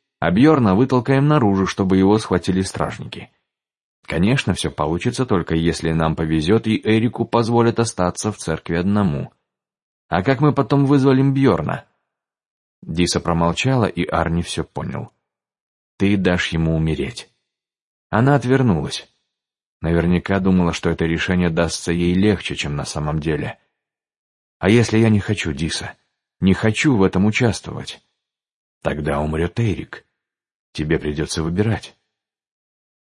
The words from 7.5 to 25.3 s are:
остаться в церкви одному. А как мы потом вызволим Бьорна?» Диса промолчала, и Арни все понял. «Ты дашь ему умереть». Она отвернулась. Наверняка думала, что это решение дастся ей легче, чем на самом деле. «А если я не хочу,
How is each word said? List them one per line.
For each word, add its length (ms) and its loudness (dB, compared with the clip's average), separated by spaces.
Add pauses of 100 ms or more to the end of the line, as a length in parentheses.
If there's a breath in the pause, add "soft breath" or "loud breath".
остаться 520 -2
в 60 -8
церкви 380 -6
одному. 580 0 (760)
А 160 0
как 160 2
мы 140 4
потом 320 2
вызволим 480 4
Бьорна?» 500 0 (1000)
Диса 380 -2
промолчала, 640 0
и 220 -2
Арни 360 -2
все 220 -6
понял. 480 -10 (880)
«Ты 180 2
дашь 380 0
ему 200 0
умереть». 560 -4 (800)
Она 260 4
отвернулась. 760 0 (720)
Наверняка 580 0
думала, 320 2
что 180 -4
это 160 -2
решение 440 0
дастся 420 -2
ей 220 0
легче, 420 0
чем 220 -6
на 80 -8
самом 340 -6
деле. 400 -6 (1000)
«А 100 2
если 280 4
я 120 4
не 100 4
хочу, 320 -4